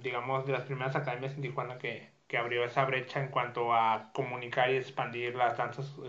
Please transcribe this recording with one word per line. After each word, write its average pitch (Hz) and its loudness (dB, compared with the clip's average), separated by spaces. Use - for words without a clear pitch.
digamos, 127 0
de 139 2
las 123 0
primeras 135 -2
academias 135 -2
en 147 -6
Tijuana 123 -4
que, 113 -6
que 127 -2
abrió 120 2
esa 135 4
brecha 131 0
en 135 -2
cuanto 120 0
a 113 4
comunicar 123 2
y 135 4
expandir 120 -2
las 120 2
danzas, 127 -4